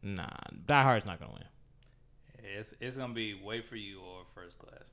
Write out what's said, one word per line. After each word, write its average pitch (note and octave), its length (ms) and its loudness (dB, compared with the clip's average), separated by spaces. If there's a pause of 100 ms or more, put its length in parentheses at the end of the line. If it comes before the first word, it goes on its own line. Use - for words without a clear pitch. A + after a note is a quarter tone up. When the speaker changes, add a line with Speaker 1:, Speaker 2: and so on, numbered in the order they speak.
Speaker 1:
Nah, G2 280 -4 (360)
Die C#3+ 180 10
Hard's B2 220 8
not F2+ 140 -6
gonna - 140 -10
win. - 100 -12 (1120)
Speaker 2:
It's, G#2+ 220 -8
it's B2+ 160 -4
gonna B2+ 180 -4
be A2 200 0
Wait G#2+ 320 -4
For - 100 -10
You G2 240 -8
or F#2 220 -12 (120)
First F2 260 -14
Class. - 340 -16